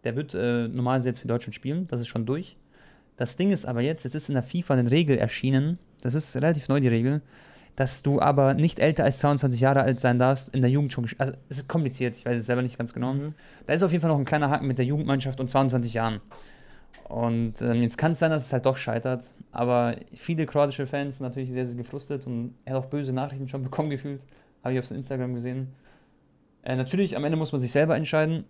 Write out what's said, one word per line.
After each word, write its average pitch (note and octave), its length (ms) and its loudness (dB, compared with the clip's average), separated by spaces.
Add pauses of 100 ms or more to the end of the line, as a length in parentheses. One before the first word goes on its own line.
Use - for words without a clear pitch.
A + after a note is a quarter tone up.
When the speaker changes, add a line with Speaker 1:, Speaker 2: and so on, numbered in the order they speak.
Speaker 1:
Der A#2+ 120 -4
wird, - 180 -6
äh, A#2+ 340 0
normalerweise B2+ 420 0
jetzt A#2+ 100 -6
für - 80 -10
Deutschland A#2 280 -4
spielen, E3 320 -6
das A#2+ 140 -4
ist A#2 60 -6
schon A#2 180 -4
durch. D3 320 -6 (580)
Das - 200 -6
Ding G3 160 2
ist - 140 -2
aber A#2+ 160 -2
jetzt, D3 220 -2
jetzt B2+ 120 -6
ist D3+ 140 -6
in D3 60 -2
der B2 80 2
fifa E3 300 -2
eine B2 180 4
Regel D3 260 6
erschienen, C3+ 640 0 (220)
das B2 120 -2
ist D3+ 220 -4
relativ D3 340 2
neu, C#3 100 4
die B2+ 80 4
Regel, B2 340 2 (540)
dass C3 260 0
du C#3+ 180 2
aber C#3 360 6
nicht D#3+ 240 2
älter D3+ 240 4
als C#3 160 2
zweiundzwanzig C3+ 420 2
Jahre C3+ 200 6
alt B2+ 180 2
sein B2 180 4
darfst, C3 380 2
in C3+ 60 2
der B2 100 6
Jugend C#3+ 200 2
schon B2 140 -4
gesch-, - 140 -6
also, C3+ 140 -2 (160)
es C3+ 80 -10
ist C#3 120 -10
kompliziert, B2+ 480 -2
ich - 80 -18
weiß A#2+ 140 0
es A2 80 -6
selber B2 160 0
nicht B2 140 -4
ganz A#2 160 -6
genau. B2 200 -2
Speaker 2:
Mhm. D3 200 -4 (340)
Speaker 1:
Da D3 60 2
ist E3 100 4
auf E3+ 80 2
jeden E3+ 100 2
Fall E3 80 2
noch D3+ 80 4
ein C3+ 80 0
kleiner D3 240 2
Haken C#3+ 180 0
mit B2+ 120 0
der B2 60 2
Jugendmannschaft C3+ 540 -2
und B2+ 100 -4
zweiundzwanzig B2 440 2
Jahren. A2+ 280 -2 (840)
Und, A#2 540 -2
ähm, A#2+ 220 2
jetzt A#2 140 -2
kann's D#3+ 220 0
sein, D#3+ 120 2
dass D3 140 0
es - 80 -4
halt B2 120 0
doch C3 120 4
scheitert, A#2+ 560 -4 (180)
aber A#2+ 440 2 (180)
viele D#3+ 320 -2
kroatische C#3+ 420 0
Fans C#3 300 -6
sind C3 80 -8
natürlich B2+ 260 -6
sehr, B2+ 140 -2
sehr A#2+ 100 -8
gefrustet C3+ 520 -8
und A#2+ 280 -6 (100)
er C3 100 -6
hat C3 80 -2
auch C3 60 -12
böse C#3 240 -4
Nachrichten C3+ 340 -6
schon C3+ 160 -8
<laughs> - 0 -
bekommen D3+ 260 -4
gefühlt, C#3 360 -8 (380)
habe B2+ 100 -2
ich B2+ 60 0
auf B2 60 -6
seinem - 120 -10
Instagram C3 380 -6
gesehen. B2+ 340 -8 (960)
Äh, C3 120 -4
natürlich, F3 400 0
am C#3+ 80 -2
Ende D#3+ 140 0
muss D#3 140 -2
man C3+ 100 -2
sich B2 100 -4
selber D#3 240 4
entscheiden D#3 540 0